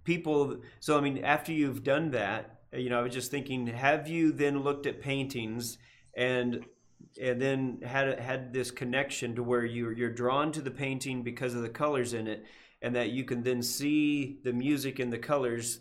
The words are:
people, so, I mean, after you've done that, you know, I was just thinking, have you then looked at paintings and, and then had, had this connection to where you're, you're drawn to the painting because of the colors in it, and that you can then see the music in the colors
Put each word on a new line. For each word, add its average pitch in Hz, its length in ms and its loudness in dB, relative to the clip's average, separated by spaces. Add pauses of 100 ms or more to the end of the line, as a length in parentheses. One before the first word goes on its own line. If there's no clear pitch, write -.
people, 151 520 2 (220)
so, 151 180 2
I 143 60 6
mean, 139 200 0
after 151 300 2
you've 135 320 0
done 147 280 4
that, 107 480 -2 (120)
you 127 160 -4
know, 123 120 2
I - 20 0
was 123 100 -2
just 123 180 -4
thinking, 131 360 -2
have 139 420 2
you 160 240 4
then 143 300 2
looked 143 240 0
at 120 160 -4
paintings 120 760 -4 (400)
and, 123 480 0 (560)
and 127 220 0
then 135 420 0
had, 135 340 0
had 127 360 -6
this 123 160 -2
connection 123 640 -2
to 120 80 -2
where 120 240 2
you're, 117 260 -4
you're 120 220 -2
drawn 131 380 2
to 151 100 -4
the 135 80 -4
painting 131 520 -4
because 120 320 -4
of 120 60 -2
the 117 80 -4
colors 123 460 0
in 110 120 -2
it, 107 200 -6 (340)
and 120 160 -2
that 120 140 2
you 131 140 -2
can 123 180 -2
then 123 200 2
see 147 800 0
the 123 120 0
music 131 460 0
in 123 100 0
the 117 80 -2
colors 120 640 0